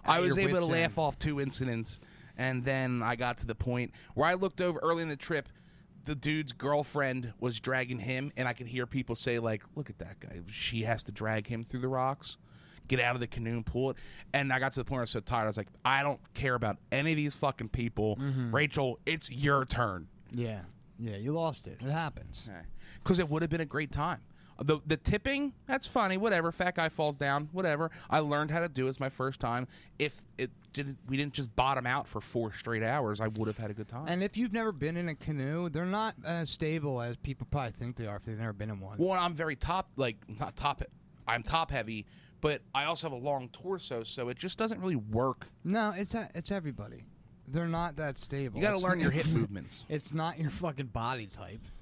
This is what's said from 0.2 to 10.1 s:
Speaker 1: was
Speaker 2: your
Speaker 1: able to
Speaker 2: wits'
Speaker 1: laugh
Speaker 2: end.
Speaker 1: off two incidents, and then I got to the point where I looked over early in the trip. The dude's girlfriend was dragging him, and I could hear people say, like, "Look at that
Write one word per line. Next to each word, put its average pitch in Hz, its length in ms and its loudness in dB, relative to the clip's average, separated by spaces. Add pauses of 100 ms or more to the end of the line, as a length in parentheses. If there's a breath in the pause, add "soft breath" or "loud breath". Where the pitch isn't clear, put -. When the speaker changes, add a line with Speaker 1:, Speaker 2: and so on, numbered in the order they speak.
Speaker 1:
was 180 160 6
Speaker 2:
your 190 120 6
Speaker 1:
able 185 120 4
to 175 60 4
Speaker 2:
wits' 160 60 4
Speaker 1:
laugh 165 200 6
Speaker 2:
end. - 60 -2
Speaker 1:
off 151 200 2
two 147 220 0
incidents, 127 600 -2 (360 loud breath)
and 127 280 0
then 127 380 2
I 120 140 2
got 123 220 0
to - 80 -4
the 113 80 -2
point 123 380 0 (220 loud breath)
where 147 140 6
I 180 60 6
looked 185 260 0
over 175 200 2
early 170 220 4
in 160 60 -2
the 147 80 -4
trip. 147 320 -2 (560 loud breath)
The 151 100 -2
dude's 147 380 0
girlfriend 131 840 0
was 117 220 -2
dragging 127 400 0
him, 131 360 -2
and 127 120 0
I 120 60 0
could 120 140 -10
hear 123 180 -2
people 123 280 -2
say, 120 240 2
like, 113 240 0 (140)
"Look 147 140 -6
at - 80 -12
that 82 220 -12